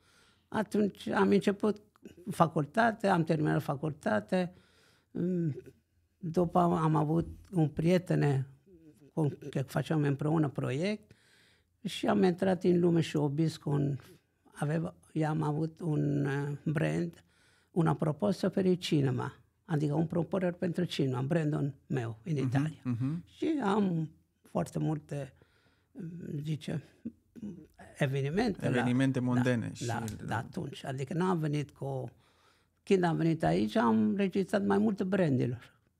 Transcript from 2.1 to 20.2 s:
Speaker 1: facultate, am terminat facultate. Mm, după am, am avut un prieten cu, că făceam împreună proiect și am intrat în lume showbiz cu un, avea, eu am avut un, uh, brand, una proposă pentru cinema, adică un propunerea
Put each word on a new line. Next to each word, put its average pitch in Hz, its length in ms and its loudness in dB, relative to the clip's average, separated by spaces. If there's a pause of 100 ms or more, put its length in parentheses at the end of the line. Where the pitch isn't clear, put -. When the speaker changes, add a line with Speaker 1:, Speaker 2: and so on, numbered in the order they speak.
Speaker 1:
facultate, 190 760 0
am 175 160 2
terminat 156 380 0
facultate. 180 920 -4 (580)
Mm, 170 440 -2 (600)
după 175 420 0
am, 170 140 4
am 160 220 2
avut 156 320 0 (240)
un 165 180 2
prieten 151 800 2 (640)
cu, 160 140 0 (220)
că 139 120 -4
făceam 151 420 -2
împreună 147 460 2
proiect 147 640 -4 (720)
și - 240 -4
am 208 160 4
intrat 185 400 2
în 180 160 4
lume 170 220 4
showbiz 151 560 0
cu - 120 -6
un, 143 280 2 (560)
avea, 160 420 -2 (160)
eu 156 180 0
am 156 120 0
avut 156 400 -2
un, 147 440 0
uh, 143 400 -2
brand, 160 580 -2 (480)
una 160 240 2
proposă 180 540 0
pentru 185 240 2
cinema, 131 640 0 (280)
adică 147 280 0
un 165 120 2
propunerea 170 480 -2